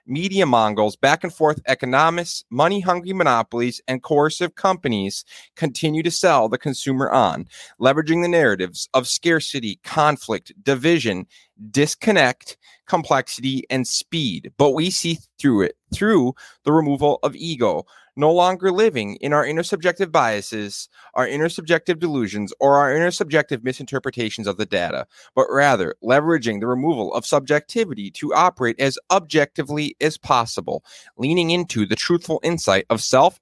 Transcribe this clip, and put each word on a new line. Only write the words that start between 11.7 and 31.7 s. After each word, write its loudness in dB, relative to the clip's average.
disconnect, 0
complexity, -2
and -2
speed. -6
But 6
we 0
see -4
through 4
it, -2
through 2
the 2
removal 2
of -2
ego, -2
no 4
longer 2
living 0
in -4
our 2
intersubjective -2
biases, -2
our 0
intersubjective -2
delusions, -4
or 6
our 4
intersubjective 0
misinterpretations -6
of -4
the -4
data, -4
but 4
rather 2
leveraging 2
the -4
removal -2
of -4
subjectivity -2
to -6
operate 0
as 0
objectively -2
as -2
possible, -2
leaning 0
into 0